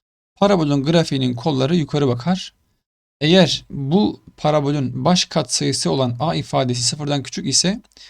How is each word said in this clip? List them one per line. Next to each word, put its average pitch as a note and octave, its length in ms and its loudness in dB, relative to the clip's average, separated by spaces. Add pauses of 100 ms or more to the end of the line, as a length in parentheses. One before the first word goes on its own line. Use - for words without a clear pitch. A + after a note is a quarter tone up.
(360)
parabolün D#3 480 2
grafiğinin C#3+ 500 0
kolları C#3 420 0
yukarı D3 320 0
bakar. C#3 460 -4 (680)
Eğer E3 500 4
bu D3+ 500 0 (160)
parabolün C#3+ 680 -2
baş F3 200 2
katsayısı D3 680 -2
olan C3 300 0
A D#3+ 140 -2
ifadesi C3 480 -2
sıfırdan C#3+ 400 -2
küçük - 240 -10
ise F#3 340 0 (300)